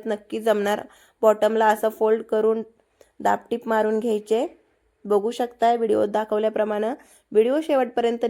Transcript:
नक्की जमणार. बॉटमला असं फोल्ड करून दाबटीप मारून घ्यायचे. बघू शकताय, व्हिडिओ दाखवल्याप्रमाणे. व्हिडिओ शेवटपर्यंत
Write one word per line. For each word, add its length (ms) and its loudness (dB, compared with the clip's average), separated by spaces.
नक्की 340 -6
जमणार. 400 0
बॉटमला 440 4
असं 220 2
फोल्ड 340 0
करून 400 0
दाबटीप 480 -2
मारून 300 0
घ्यायचे. 480 -2
बघू 260 0
शकताय, 460 0
व्हिडिओ 300 0
दाखवल्याप्रमाणे. 800 -2
व्हिडिओ 280 2
शेवटपर्यंत 680 -2